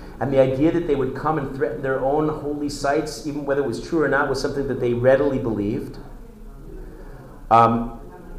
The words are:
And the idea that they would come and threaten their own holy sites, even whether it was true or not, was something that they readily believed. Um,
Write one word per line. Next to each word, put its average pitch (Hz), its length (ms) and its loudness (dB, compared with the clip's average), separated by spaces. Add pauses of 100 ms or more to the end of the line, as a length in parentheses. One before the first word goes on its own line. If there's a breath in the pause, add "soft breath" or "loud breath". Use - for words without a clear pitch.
(200 loud breath)
And 127 140 -2
the 135 80 8
idea 135 320 4
that 170 140 0
they 143 80 4
would 131 200 0
come 151 220 0
and 135 180 -4
threaten 131 260 -2
their 135 200 0
own 147 260 2
holy 147 420 -4
sites, 147 560 -2
even 143 200 -6
whether 139 180 2
it 131 40 0
was 113 200 -6
true 165 160 0
or 135 60 2
not, 139 180 2
was 135 140 -2
something 139 260 -2
that 120 140 -2
they 120 120 2
readily 135 460 4
believed. 110 600 -2 (1500 loud breath)
Um, 117 440 6 (460)